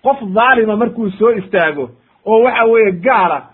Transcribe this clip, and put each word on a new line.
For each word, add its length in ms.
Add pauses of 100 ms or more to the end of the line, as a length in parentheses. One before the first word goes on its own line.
Qof 160 (160)
dhaalima 420
markuu 340
soo 200
istaago, 600 (360)
oo 160
waxa 220
weeye 280
gaala 500 (100)